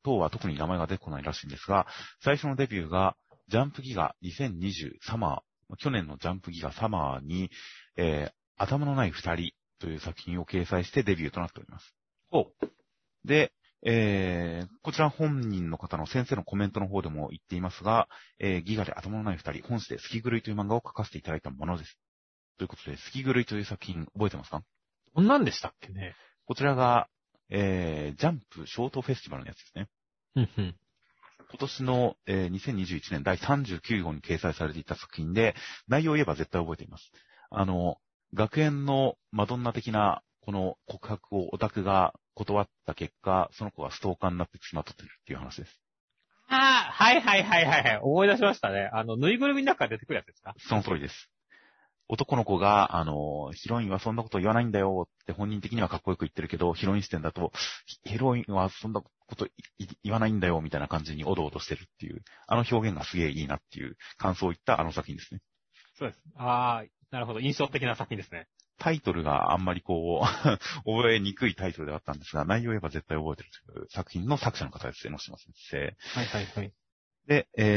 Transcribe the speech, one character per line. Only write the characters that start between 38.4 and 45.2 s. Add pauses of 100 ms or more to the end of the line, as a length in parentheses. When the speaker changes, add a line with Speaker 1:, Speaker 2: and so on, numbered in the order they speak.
Speaker 1:
園
の (160)
マ
ド
ン
ナ
的
な、 (180)
こ
の (100)
告
白
を
オ
タ
ク
が (200)
断
っ (180)
た
結 (100)
果、
そ
の
子
は
ス
ト
ー
カ
ー
に
な
っ
て
付
き
ま
と
っ
て
る (120)